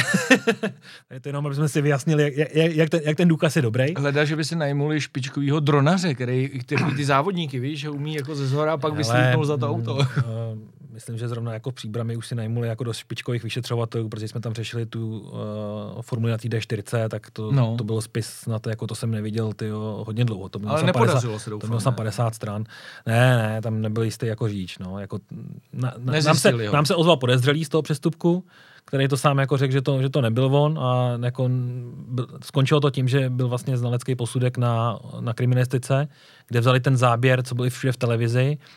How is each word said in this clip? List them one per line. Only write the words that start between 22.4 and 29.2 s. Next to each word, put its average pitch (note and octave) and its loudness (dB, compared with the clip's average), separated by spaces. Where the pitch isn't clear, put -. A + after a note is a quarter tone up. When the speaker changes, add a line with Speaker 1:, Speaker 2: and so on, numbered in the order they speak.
Speaker 1:
Ne, B2 6
ne, A2 0
tam A2 -2
nebyl A2 -2
jistý A2 -2
jako A2 -2
řidič, G2 -6
no, F#2+ -10
jako G2+ -10
na, B2 -2
na, - -6
nám A#2+ -12
se, - 0
Speaker 2:
Nezjistili D3+ 4
ho. G#2 0
Speaker 1:
nám D3 4
se D#3 2
ozval E3+ 6
podezřelý C3 2
z - -8
toho D#3+ 0
přestupku, E3+ 0
který C3+ 0
to C#3 2
sám C#3 2